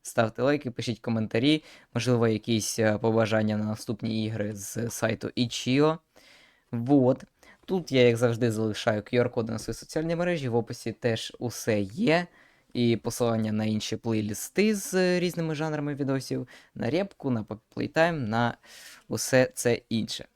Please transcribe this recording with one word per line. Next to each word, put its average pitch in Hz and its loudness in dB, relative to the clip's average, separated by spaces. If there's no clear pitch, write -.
ставте 113 -2
лайки, 143 0
пишіть 117 -6
коментарі, 117 2
можливо, 117 2
якісь, 110 0
е, 107 4
побажання 110 2
на 107 -2
наступні 110 -4
ігри 107 -6
з 110 -6
сайту 110 -4
Itch.io. 135 0
Вот. 127 4
Тут 180 -2
я, 131 6
як 117 6
завжди, 117 2
залишаю 107 0
Q 120 0
R-коди 117 -2
на 110 -4
свої 113 -8
соціальні 165 -4
мережі, 165 -2
в 113 -2
описі 113 -2
теж - -4
усе 110 -2
є. 156 2
І 117 2
посилання 113 -2
на 107 -2
інші 110 -2
плейлісти 113 -2
з 180 0
різними 165 -2
жанрами 147 -4
відосів, 131 -4
на 117 -4
репку, 170 -2
на 110 0
Poppy 104 -10
Playtime, 151 0
на 117 0
усе 127 2
це - 0
інше. - -4